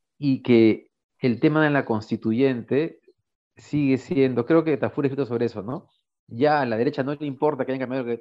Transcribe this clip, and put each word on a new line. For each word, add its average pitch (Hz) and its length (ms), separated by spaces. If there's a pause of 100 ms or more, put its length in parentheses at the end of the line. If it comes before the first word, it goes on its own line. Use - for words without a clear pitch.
(180)
y 135 240
que 113 480 (300)
el 117 220
tema 156 220
de 151 60
la 143 160
constituyente 120 1120 (580)
sigue 139 400
siendo, 123 480
creo 165 180
que 156 140
Tafur 117 260
ha 139 40
escrito 135 180
sobre 117 200
eso, 110 160
¿no? 123 280 (380)
Ya 143 340
a 131 40
la 113 120
derecha 139 260
no 143 100
le 147 120
importa 143 400
que 127 80
hayan 135 80
cambiado 127 240
de, 117 160